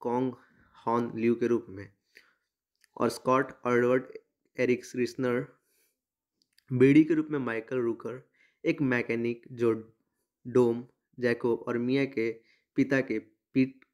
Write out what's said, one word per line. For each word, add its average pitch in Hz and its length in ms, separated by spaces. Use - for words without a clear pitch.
कॉन्ग 123 340
हॉन 117 300
ल्यू 117 180
के 120 120
रूप 117 220
में, 98 200
और 120 120
स्कॉट 131 440
एडवर्ड 123 380
एरिक 123 240
रिस्नर, 123 500
बीडी 139 340
के 165 100
रूप 156 160
में 147 80
माइकल 117 380
रूकर, 120 520
एक 160 180
मैकेनिक 120 600
जो 117 200
डोम, 120 380
जैकब 120 300
और 117 300
मिया 131 260
के 113 260
पिता 135 240
के 120 180
पिट - 760